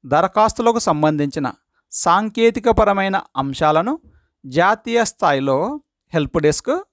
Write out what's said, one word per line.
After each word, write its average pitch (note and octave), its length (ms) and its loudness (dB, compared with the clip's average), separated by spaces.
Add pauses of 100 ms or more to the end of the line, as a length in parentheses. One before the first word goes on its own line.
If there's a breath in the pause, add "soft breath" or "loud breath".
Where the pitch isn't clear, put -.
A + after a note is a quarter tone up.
దరఖాస్తులకు G#3+ 720 2
సంబంధించిన D3+ 720 -2 (380)
సాంకేతికపరమైన G3+ 1300 0 (160)
అంశాలను D#3 600 0 (460)
జాతీయ G#3+ 600 0
స్థాయిలో D3 760 -2 (340)
helpdesk D#3 760 -2